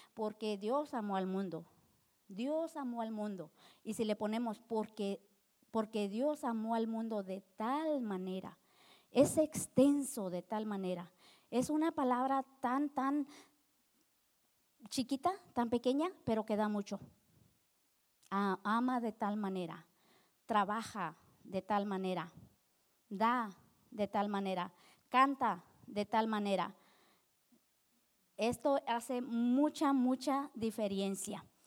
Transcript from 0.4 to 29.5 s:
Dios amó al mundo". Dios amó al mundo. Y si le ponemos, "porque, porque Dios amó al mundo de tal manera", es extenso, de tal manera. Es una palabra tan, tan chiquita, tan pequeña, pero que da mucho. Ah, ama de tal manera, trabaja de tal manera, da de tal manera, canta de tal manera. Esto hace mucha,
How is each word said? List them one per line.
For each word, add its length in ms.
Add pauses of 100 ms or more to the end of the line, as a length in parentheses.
Dios 380
amó 200
al 120
mundo". 360 (640)
Dios 480
amó 280
al 80
mundo. 400 (320)
Y 100
si 100
le 120
ponemos, 440
"porque, 640 (480)
porque 400
Dios 340
amó 300
al 140
mundo 340
de 200 (140)
tal 460
manera", 560 (540)
es 260
extenso, 920
de 100
tal 240
manera. 460 (400)
Es 180
una 220
palabra 520 (180)
tan, 280
tan 380 (1600)
chiquita, 440 (220)
tan 160
pequeña, 400 (140)
pero 220
que 100
da 120
mucho. 320 (1300)
Ah, 320
ama 380
de 100
tal 240
manera, 500 (600)
trabaja 720 (260)
de 180
tal 240
manera, 460 (800)
da 400 (420)
de 160
tal 220
manera, 420 (380)
canta 540 (220)
de 200
tal 220
manera. 460 (1600)
Esto 500
hace 340
mucha, 720